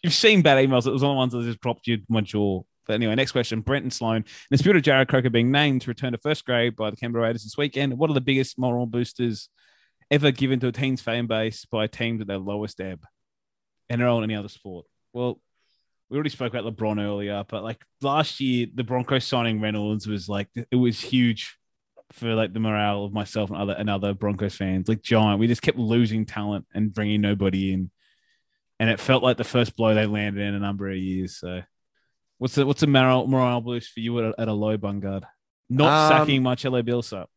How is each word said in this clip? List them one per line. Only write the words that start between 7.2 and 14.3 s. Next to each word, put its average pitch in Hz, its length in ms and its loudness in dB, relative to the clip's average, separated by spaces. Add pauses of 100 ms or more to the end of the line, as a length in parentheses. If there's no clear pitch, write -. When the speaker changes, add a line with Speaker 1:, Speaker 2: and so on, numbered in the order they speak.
Speaker 1:
Raiders 113 180 -2
this 107 140 -12
weekend, 139 400 -2
what 156 120 2
are 151 40 0
the 131 80 2
biggest 131 360 0
moral 123 300 0
boosters 117 600 -4 (600)
ever 143 220 4
given 131 280 0
to 127 80 0
a 120 40 0
team's 131 300 -4
fan 120 260 -2
base 110 380 -4
by 107 200 -2
a - 20 -6
team 117 340 -4
at 101 60 -8
their 98 120 -6
lowest 101 420 -8
ebb? 90 240 -10 (840)
N 120 120 -2
R 123 60 2
L 120 100 2
and 110 60 -2
any 110 120 -4